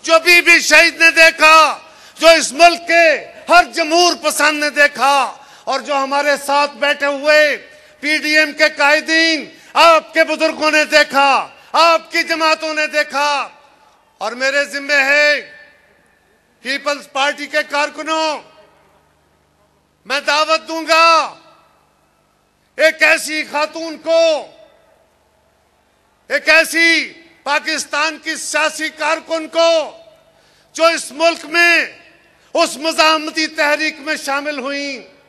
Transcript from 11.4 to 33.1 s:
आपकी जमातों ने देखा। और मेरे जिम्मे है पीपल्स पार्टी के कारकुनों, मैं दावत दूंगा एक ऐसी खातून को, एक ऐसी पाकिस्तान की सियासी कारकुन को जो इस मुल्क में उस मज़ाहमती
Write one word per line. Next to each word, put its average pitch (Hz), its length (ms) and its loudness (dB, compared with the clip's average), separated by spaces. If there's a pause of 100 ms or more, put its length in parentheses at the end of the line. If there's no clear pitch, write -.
आपकी 330 480 2
जमातों 320 480 -2
ने 302 160 -4
देखा। 285 680 -4 (600)
और 226 140 -8
मेरे 269 320 -2
जिम्मे 277 360 -2
है 285 560 0 (1040)
पीपल्स 277 440 -6
पार्टी 285 400 -4
के 302 180 -4
कारकुनों, 302 800 -4 (1600)
मैं 262 160 -6
दावत 302 400 0
दूंगा 320 760 0 (1400)
एक 311 260 0
ऐसी 311 400 -2
खातून 311 560 -6
को, 320 560 0 (1700)
एक 285 200 -4
ऐसी 320 640 2 (320)
पाकिस्तान 294 720 -4
की 311 200 -8
सियासी 311 540 -4
कारकुन 311 580 -6
को 330 540 -2 (720)
जो 330 160 2
इस 302 220 -8
मुल्क 320 340 -2
में 330 500 0 (580)
उस 320 240 -2
मज़ाहमती 311 720 -2